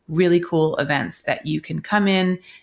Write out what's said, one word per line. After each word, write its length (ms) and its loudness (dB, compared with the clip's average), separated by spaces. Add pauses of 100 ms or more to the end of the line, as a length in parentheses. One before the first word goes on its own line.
really 320 4
cool 340 0
events 460 -2
that 240 -4
you 160 -4
can 200 -8
come 260 0
in 300 2 (260)